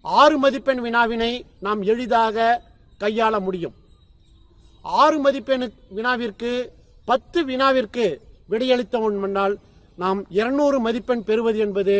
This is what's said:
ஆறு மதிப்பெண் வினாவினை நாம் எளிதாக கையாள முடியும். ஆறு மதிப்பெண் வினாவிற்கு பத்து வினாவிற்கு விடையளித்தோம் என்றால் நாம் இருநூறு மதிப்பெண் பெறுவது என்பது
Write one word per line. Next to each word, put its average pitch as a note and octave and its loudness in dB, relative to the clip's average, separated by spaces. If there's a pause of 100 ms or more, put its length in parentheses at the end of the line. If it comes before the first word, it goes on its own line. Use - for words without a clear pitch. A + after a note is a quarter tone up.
ஆறு C4 6
மதிப்பெண் C4 0
வினாவினை A#3 0 (300)
நாம் G#3 -4
எளிதாக A3 0 (640)
கையாள A3 0
முடியும். F#3 -6 (1080)
ஆறு C4+ 4
மதிப்பெண் C4+ 0 (300)
வினாவிற்கு A#3+ -4 (560)
பத்து C4+ -2
வினாவிற்கு B3+ 0 (440)
விடையளித்தோம் A3+ 0
என்றால் G3 -2 (420)
நாம் F#3+ -2
இருநூறு C4+ 2
மதிப்பெண் A#3 -2
பெறுவது A3 0
என்பது G3+ 0